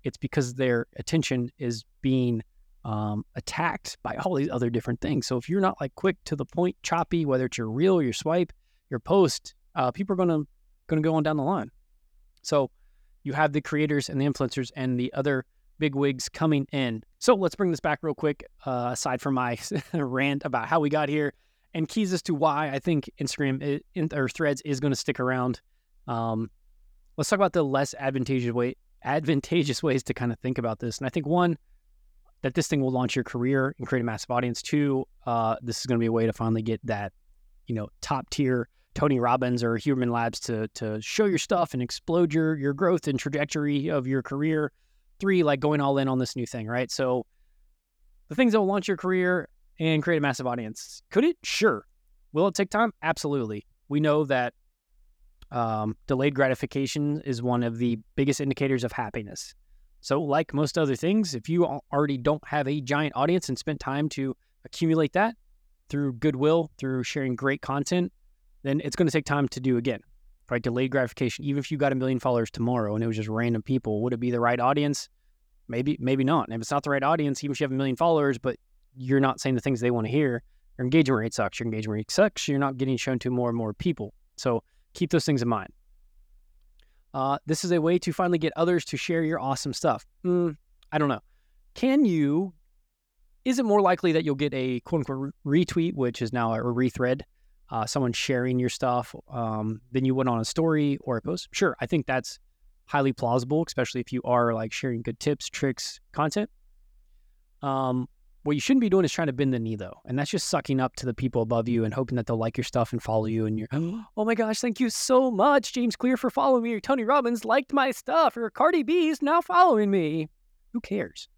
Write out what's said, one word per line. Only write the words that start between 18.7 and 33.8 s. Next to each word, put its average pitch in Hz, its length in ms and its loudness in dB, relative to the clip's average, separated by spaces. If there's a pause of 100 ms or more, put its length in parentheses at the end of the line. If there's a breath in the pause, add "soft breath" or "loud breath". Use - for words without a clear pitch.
aside 127 260 -4
from 139 140 -4
my 123 240 -2 (200)
<laughs> - 160 -8
rant 139 520 -2
about 123 240 -4
how 165 100 4
we 147 100 2
got 151 200 0
here 147 240 0 (400)
and 160 160 -2
keys 185 240 0
as 170 80 0
to 175 120 -2
why 151 360 2
I 135 100 -4
think 156 300 0 (100)
Instagram 139 420 -2
i-, 143 200 -2 (140)
in, 160 180 -2
or 135 160 0
Threads 143 340 -2
is 143 160 -4
gonna 139 160 0
stick - 240 -4
around. 127 400 0 (480)
Um, 113 420 -2 (680)
let's - 120 -2
talk 208 80 4
about 190 140 4
the 160 140 2
less 135 300 0
advantageous 131 580 -2
way, 123 220 0 (280)
advantageous 151 800 0
ways 131 200 2
to 131 100 -6
kinda 120 280 -4
think 127 160 -4
about 113 220 -4
this. 117 200 -6
And 135 60 -6
I 127 40 -2
think 151 160 -4
one, 170 320 2 (840)
that 131 100 -2
this 160 140 0
thing 147 120 0
will 131 120 0
launch 127 220 0
your 131 120 0
career 131 520 0
and 123 80 -8